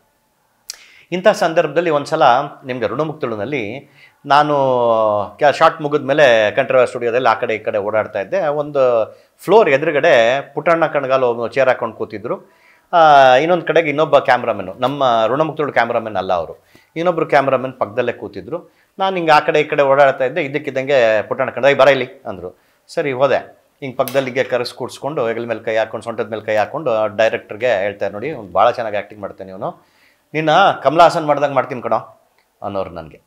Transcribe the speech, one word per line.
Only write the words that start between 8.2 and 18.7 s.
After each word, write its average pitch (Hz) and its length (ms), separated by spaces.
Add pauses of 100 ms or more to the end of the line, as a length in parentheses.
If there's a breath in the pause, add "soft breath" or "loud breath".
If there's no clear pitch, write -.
ಇದ್ದೆ. 160 260
ಒಂದು 143 580 (340 loud breath)
ಫ್ಲೋರ್ 190 300
ಎದುರುಗಡೆ 139 720 (140)
ಪುಟ್ಟಣ್ಣ 165 320
ಕಣಗಾಲ್ 135 380
ಒಬ್ಬ 117 220
ಚೇರ್ 127 220
ಹಾಕೊಂಡು 113 280
ಕೂತಿದ್ರು, 113 540 (420 soft breath)
ಆ, 143 420
ಇನ್ನೊಂದು 160 320
ಕಡೆಗೆ 160 220
ಇನ್ನೊಬ್ಬ 143 300
ಕ್ಯಾಮ್ರಾಮನ್ನು, 117 600
ನಮ್ಮ 123 480
ಋಣಮುಕ್ತಳು 147 460
ಕ್ಯಾಮ್ರಾಮನ್ 113 440
ಅಲ್ಲ 92 160
ಅವರು, 85 320 (320 soft breath)
ಇನ್ನೊಬ್ರು 165 300
ಕ್ಯಾಮ್ರಾಮನ್ 135 460
ಪಕ್ಕದಲ್ಲೇ 120 400
ಕೂತಿದ್ರು. 107 720 (160)